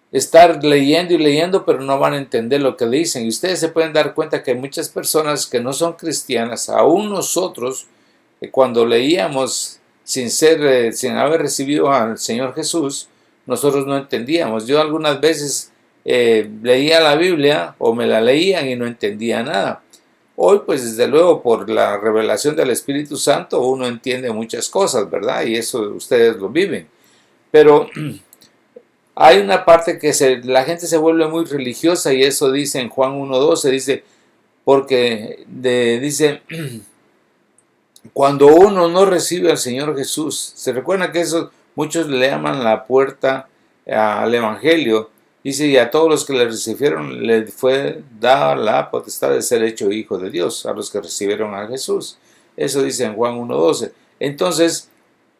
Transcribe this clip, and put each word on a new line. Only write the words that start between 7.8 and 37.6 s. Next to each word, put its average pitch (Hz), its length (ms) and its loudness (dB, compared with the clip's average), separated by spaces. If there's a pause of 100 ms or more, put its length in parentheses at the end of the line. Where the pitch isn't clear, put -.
eh, - 80 -12
cuando 120 340 2
leíamos 131 960 0 (240)
sin 123 260 -6
ser, 156 340 4
eh, 123 280 4
sin 120 200 -4
haber 143 300 0
recibido 143 500 -2
al 113 260 0
Señor 120 360 -6
Jesús, 151 540 -6 (380)
nosotros 135 400 0
no 139 100 -2
entendíamos. 120 680 -4
Yo 143 140 2
algunas 151 400 -2
veces, 147 520 -2 (320)
eh, 117 460 2 (120)
leía 139 380 4
la 147 160 4
Biblia 160 640 0
o 117 160 0
me 117 120 -2
la 110 140 2
leían 151 480 2
y 127 80 -4
no 120 100 -6
entendía 113 560 -4
nada. 165 400 -4 (540)
Hoy, 190 280 4
pues, 139 200 -2
desde 117 240 0
luego, 160 340 4
por 104 260 0
la 104 300 0
revelación 110 580 0
del 143 140 0
Espíritu 143 460 -6
Santo, 160 440 -2
uno 127 260 -2
entiende 123 460 -6
muchas 113 360 -6
cosas, 135 420 -2
¿verdad? 117 340 -4
Y 113 120 -2
eso 117 240 -4 (120)
ustedes 117 440 2
lo 98 120 -8
viven. 139 400 -4 (640)
Pero 151 380 8 (600)
<clears throat> - 640 -20
hay 165 240 6
una 196 260 0
parte 165 340 4
que 147 140 0
se, 131 300 2
la 127 220 2
gente 170 220 -6
se 160 100 0
vuelve 160 320 2
muy 165 160 -4
religiosa 139 680 -2
y 131 100 2
eso 139 280 2
dice 143 300 -4
en 117 80 -6
Juan 131 240 -2
uno 135 260 -4
doce, 156 320 2
dice, 131 340 -2 (600)
porque 123 840 0
de, 123 540 0
dice, 147 480 -2
<clears throat> - 1600 -18